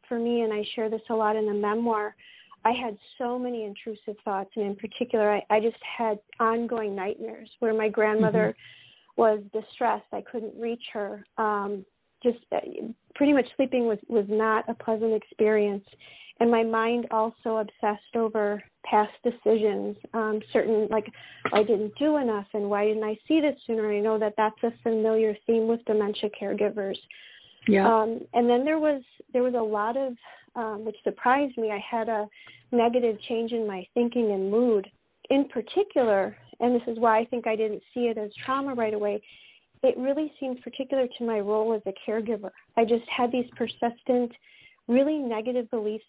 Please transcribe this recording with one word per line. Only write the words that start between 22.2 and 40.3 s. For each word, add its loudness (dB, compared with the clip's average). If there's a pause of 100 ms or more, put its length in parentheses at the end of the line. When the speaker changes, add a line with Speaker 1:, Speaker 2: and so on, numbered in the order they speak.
Speaker 1:
and -2
why 0
didn't -2
I -4 (120)
see 4
this 2 (100)
sooner?" -2
I 0
know 0
that -2
that's 0
a 0 (120)
familiar 2 (140)
theme 2
with 0
dementia 0 (120)
caregivers. -4 (720)
Speaker 2:
Yeah. 6
Speaker 1:
Um, 2 (120)
and 4
then 4
there 0
was, 0 (300)
there 2
was 0
a 0 (100)
lot -2
of, -4 (420)
um, -6
which -8
surprised 0
me, -2
I -4 (100)
had -4
a -2 (460)
negative 4 (120)
change -2
in -2
my -6
thinking 2
and -2
mood. 2 (420)
In 4
particular, 0 (240)
and 2
this -2
is -6
why 4
I 0
think -6
I 0
didn't -4 (120)
see -4
it 0
as -6 (160)
trauma -2
right 0
away, -2 (600)
it 4
really -2